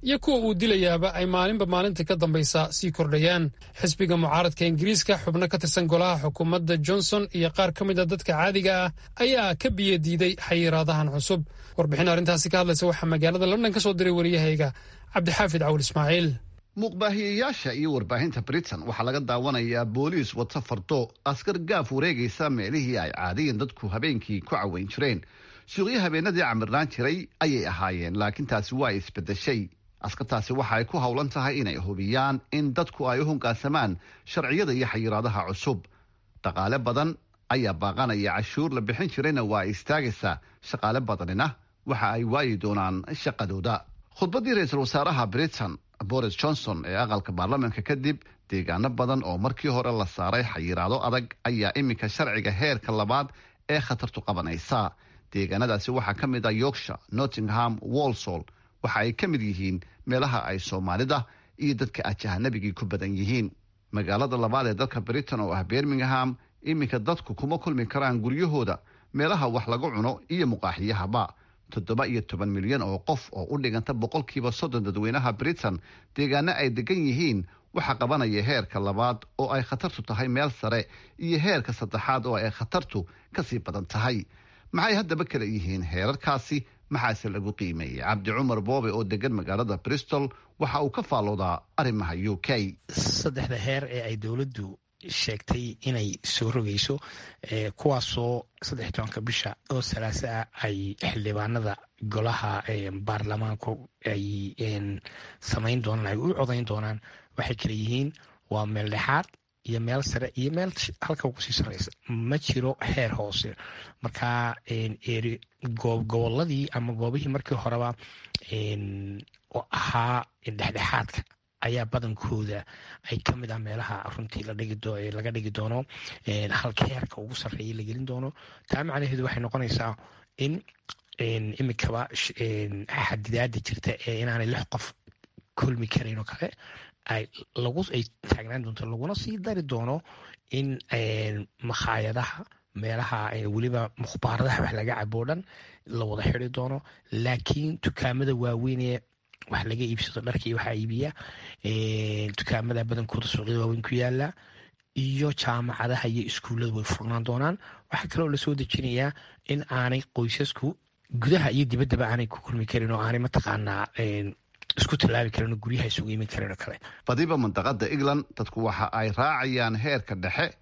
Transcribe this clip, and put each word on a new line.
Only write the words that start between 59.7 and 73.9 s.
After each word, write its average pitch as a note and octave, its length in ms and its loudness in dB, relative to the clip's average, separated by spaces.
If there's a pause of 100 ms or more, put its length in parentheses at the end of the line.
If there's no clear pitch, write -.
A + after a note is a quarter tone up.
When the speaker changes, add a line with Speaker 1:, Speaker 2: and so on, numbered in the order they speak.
Speaker 2:
meelaha B2+ 400 2
ay F#2+ 120 -2
Soomaalida G2+ 680 0 (340)
iyo C#3+ 160 2
dadka A#2 320 -4
ajnabiga G#2 640 -2
ku A2 120 -6
badan G2 300 -2
yihiin. G#2 360 0 (400)
Magaalada G#2+ 460 0
labaad A#2+ 300 2
ee G#2+ 60 2
dalka A#2+ 280 -2
Britain A#2 380 -2
oo G2 120 0
ah F#2+ 120 0
Birmingham, C3 720 0 (260)
iminka D3 360 0
dadku - 360 -2
kuma D3+ 240 -2
kulmi C3 280 0
karaan B2+ 340 0
guryahooda, C3+ 580 0 (340)
meelaha D3 340 2
wax A#2 200 0
lagu B2 240 0
cuno A2+ 300 0 (100)
iyo E3+ 160 2
muqaaxiyahaba. G2+ 880 0 (340)
Toddoba A2+ 400 0
iyo A#2 160 0
toban G2+ 240 -2
milyan G2+ 320 0
oo G2 240 -2
qof D3+ 260 -2
oo - 220 -8
u D3 80 0
dhiganta A2+ 320 -2